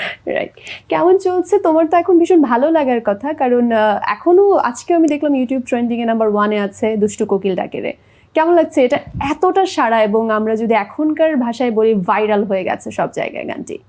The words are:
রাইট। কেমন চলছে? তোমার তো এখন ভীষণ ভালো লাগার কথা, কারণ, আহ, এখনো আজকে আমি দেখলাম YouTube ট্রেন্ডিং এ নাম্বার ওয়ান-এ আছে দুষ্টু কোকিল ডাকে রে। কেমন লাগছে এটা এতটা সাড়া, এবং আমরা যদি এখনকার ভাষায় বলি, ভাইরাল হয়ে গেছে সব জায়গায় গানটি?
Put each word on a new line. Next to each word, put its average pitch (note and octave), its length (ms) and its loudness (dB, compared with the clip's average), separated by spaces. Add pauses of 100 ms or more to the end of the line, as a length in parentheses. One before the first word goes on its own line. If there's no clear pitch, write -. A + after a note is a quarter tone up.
(280)
রাইট। - 220 -6 (400)
কেমন E4 280 4
চলছে? F#4 420 0
তোমার E4 280 2
তো F4 100 2
এখন E4+ 220 4
ভীষণ E4+ 220 4
ভালো B3+ 300 2
লাগার C4 340 2
কথা, A3 280 -2
কারণ, B3 380 0
আহ, G#3+ 280 2 (120)
এখনো F4+ 400 4
আজকে C#4 420 -2
আমি E4 140 4
দেখলাম D4 260 0
YouTube C4 280 -2
ট্রেন্ডিং A#3+ 400 -2
এ A#3 40 -4
নাম্বার A3+ 240 0
ওয়ান-এ G#3 300 0
আছে G#3+ 380 -2
দুষ্টু G#3 280 -2
কোকিল G3 300 -2
ডাকে - 260 -6
রে। - 120 -6 (400)
কেমন E4 200 2
লাগছে D#4 320 2
এটা C#4 140 0 (320)
এতটা F#4 340 0
সাড়া, A3+ 360 0
এবং A3 300 0
আমরা A3 240 0
যদি A3+ 180 -2
এখনকার D4+ 640 0
ভাষায় A#3+ 340 -2
বলি, A3 220 2
ভাইরাল G#3 500 0
হয়ে F#3+ 200 -4
গেছে - 280 -6
সব - 220 -4
জায়গায় - 340 -8
গানটি? - 300 -10 (120)